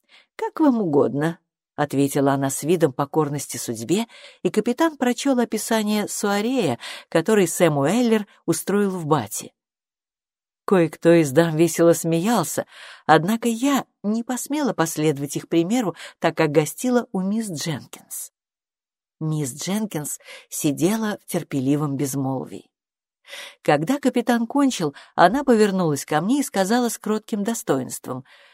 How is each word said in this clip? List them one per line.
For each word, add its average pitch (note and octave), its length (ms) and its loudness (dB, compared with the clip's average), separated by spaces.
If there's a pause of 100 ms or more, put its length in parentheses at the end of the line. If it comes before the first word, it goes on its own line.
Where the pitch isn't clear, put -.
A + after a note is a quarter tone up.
(360)
«Как - 240 -4
вам C4+ 200 4
угодно», C#3+ 580 0 (360)
ответила C#3 580 0
она C#3 180 -2
с - 120 -8
видом D#3+ 300 2
покорности C#3+ 640 -2
судьбе, B2 500 -4 (360)
и F#3 80 -2
капитан C#4 460 0
прочел B3 420 0
описание G#3+ 680 -2
суарея, G#3 720 0 (300)
который F3+ 400 2
Сэм D#3 300 2
Уэллер G#3+ 480 2 (200)
устроил F#3+ 440 0
в F3+ 160 -6
Бате. B2+ 460 -2 (1120)
Кое-кто E3 460 4
из E3 180 6
дам E3 260 2
весело E3+ 360 4
смеялся, E3+ 760 0 (400)
однако G3 420 2
я A#3 380 0 (160)
не A3 220 -4
посмела C4 480 -4
последовать D3+ 640 -2
их - 120 -10
примеру, F3+ 460 0 (240)
так E3 180 -2
как D#3+ 140 2
гостила A#3 600 0
у F#3+ 80 -2
мисс G#3 280 -4
Дженкинс. - 840 -10 (880)
Мисс D3+ 340 -4
Дженкинс F3 640 -6 (300)
сидела F#3+ 760 -2
в - 80 -18
терпеливом C#3+ 640 -2
безмолвии. C3 720 -6 (920)
Когда D#3+ 380 2
капитан A#3+ 480 0
кончил, B3 440 0 (220)
она G3+ 300 4
повернулась F#3+ 600 2
ко D#3 160 -2
мне A#3 200 0
и - 20 0
сказала A#3 460 0
с G#3+ 100 -8
кротким G#3 460 -4
достоинством: C3 800 -4 (300)